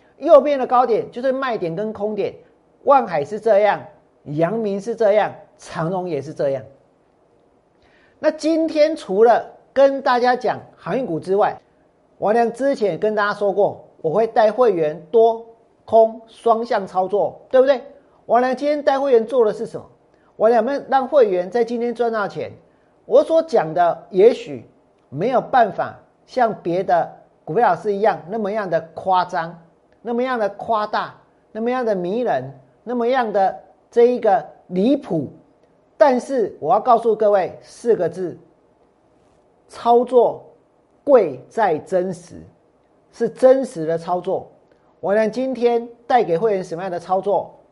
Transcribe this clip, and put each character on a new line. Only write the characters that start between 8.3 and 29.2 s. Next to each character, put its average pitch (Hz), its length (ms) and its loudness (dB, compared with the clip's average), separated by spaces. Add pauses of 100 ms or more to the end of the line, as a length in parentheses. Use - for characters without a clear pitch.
今 320 340 0
天 320 300 0
除 202 300 2
了 226 200 4 (280)
跟 277 280 4
大 262 160 0
家 247 160 2
讲 208 240 -2 (200)
航 180 200 -6
运 262 80 -4
股 165 140 -6
之 185 160 -2
外， 190 240 0 (600)
王 196 140 0
良 233 200 2
之 277 220 -2
前 202 160 -2
也 156 60 -6
跟 214 160 -2
大 208 140 -2
家 208 60 -4
说 202 180 -2
过， 175 340 -2 (160)
我 160 100 -4
会 214 140 0
带 220 240 2
会 226 220 2
员 165 400 -4
多 226 340 2 (380)
空 226 440 2
双 226 360 0
向 214 240 -4
操 185 220 -2
作， 180 400 -2
对 262 100 4
不 262 80 4
对？ 262 140 0 (440)
王 226 140 2
良 254 160 0
今 262 100 -6
天 294 160 -2
带 277 160 0
会 277 140 -2
员 226 140 4
做 240 180 0
的 214 80 2
是 226 140 -8
什 165 120 -14
么？ 107 80 -14 (520)
王 214 120 4
良 226 160 4 (220)
让 262 180 0
会 254 240 4
员 180 220 -4
在 240 100 0
今 233 200 -2
天 240 120 -4
赚 233 180 -2
到 214 140 -4
钱， 120 260 -10 (580)
我 214 140 6
所 320 180 2
讲 180 320 -2
的 170 380 0
也 208 200 6
许 139 320 -10 (460)
没 165 200 -4
有 240 120 2
办 233 300 2
法 123 260 -8 (300)
像 233 340 0
别 180 220 -2
的 175 280 0 (320)
股 156 120 -8
票 226 140 4
老 170 60 2
师 214 160 -4
一 196 100 -4
样 185 280 0
那 214 80 -6
么 202 140 -4
样 208 180 -6
的 165 100 0 (140)
夸 180 320 0